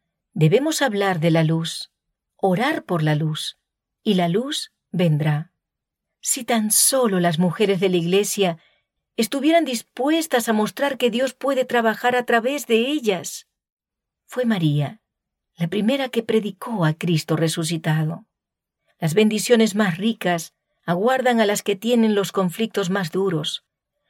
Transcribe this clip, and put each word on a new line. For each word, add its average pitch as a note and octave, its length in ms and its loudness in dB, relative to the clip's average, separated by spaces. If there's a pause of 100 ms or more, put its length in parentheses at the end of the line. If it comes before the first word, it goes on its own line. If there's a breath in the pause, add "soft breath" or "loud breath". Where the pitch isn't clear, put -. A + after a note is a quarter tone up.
(340)
Debemos A3+ 480 2
hablar G3 380 0
de E3 120 2
la D#3+ 120 4
luz, E3 480 -2 (440)
orar A#3+ 480 0
por D#3+ 200 -2
la D3+ 120 2
luz, D#3 420 -4 (460)
y G#3 120 2
la F3+ 120 2
luz B3 460 -4 (180)
vendrá. D3+ 600 0 (680)
Si - 240 -4
tan A3 280 0
solo A#3 480 2
las E3+ 200 2
mujeres F#3 400 2
de F#3+ 100 2
la F3+ 80 2
iglesia F#3 600 0 (600 soft breath)
estuvieran D4 480 2
dispuestas C4 840 -2
a A3+ 60 0
mostrar A3+ 440 -2
que B3 120 0
Dios B3 240 -2
puede B3+ 320 -2
trabajar A#3 500 0
a B3 100 0
través A#3+ 400 0
de A3+ 220 2
ellas. A3+ 600 -4 (760)
Fue B3 200 -4
María, D#3+ 560 0 (540)
la E3+ 120 -2
primera A#3 400 0
que A#3 160 -4
predicó G#3+ 600 -2
a D#3 80 2
Cristo E3 420 -2
resucitado. D#3+ 880 -2 (760)
Las D#3+ 140 -2
bendiciones G#3+ 600 2
más G3 220 0
ricas F#3 560 -2 (320)
aguardan A#3 560 2
a G#3+ 40 4
las G3+ 160 0
que G3+ 140 -2
tienen A3+ 400 2
los G3 160 0
conflictos G3 580 -2
más F#3+ 220 -4
duros, F#3 540 -4 (440)